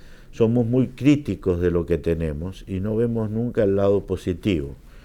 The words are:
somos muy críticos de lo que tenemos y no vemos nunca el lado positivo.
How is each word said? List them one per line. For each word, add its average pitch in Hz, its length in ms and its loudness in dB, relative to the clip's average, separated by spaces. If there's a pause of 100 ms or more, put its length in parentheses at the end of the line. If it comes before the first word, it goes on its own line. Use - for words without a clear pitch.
(320)
somos 117 340 2
muy 120 220 2
críticos 101 760 0
de 90 80 4
lo 85 160 0
que 85 140 0
tenemos 80 640 -4
y 95 140 -6
no 107 160 -2
vemos 113 340 0
nunca 113 340 0
el 98 120 4
lado 98 320 2
positivo. 85 680 -2 (300)